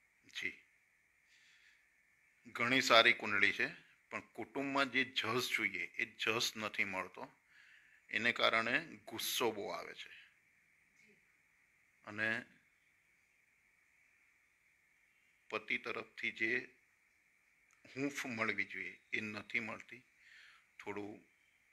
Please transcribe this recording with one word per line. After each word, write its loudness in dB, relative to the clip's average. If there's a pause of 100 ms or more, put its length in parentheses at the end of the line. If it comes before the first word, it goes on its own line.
(280)
જી. -8 (1800)
ઘણી 4
સારી 10
કુંડળી 4
છે, 0 (420)
પણ -8
કુટુંબમાં -2
જે 2
જસ 0
જોઈએ, 0
એ -4
જસ 0
નથી -2
મળતો. -6 (840)
એને 0
કારણે 2
ગુસ્સો -2
બહુ -6
આવે -8
છે. -16 (2000)
અને -2 (3000)
પતિ -4
તરફથી -6
જે -2 (1200)
હૂંફ -4
મળવી -2
જોઈએ, -10 (120)
એ -4
નથી -6
મળતી. -10 (800)
થોડું -8 (480)